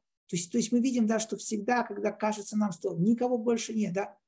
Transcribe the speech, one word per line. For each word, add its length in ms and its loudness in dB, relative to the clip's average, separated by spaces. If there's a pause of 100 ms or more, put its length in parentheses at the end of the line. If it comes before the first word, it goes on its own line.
(280)
То 100 -2
есть, 120 -2
то 80 0
есть 140 0
мы 80 4
видим, 280 2
да, 120 2
что 160 -4
всегда, 480 0
когда 280 -4
кажется 460 -2
нам, 140 2
что 240 -4
никого 420 2
больше 360 0
нет, 200 0
да, 240 -6 (100)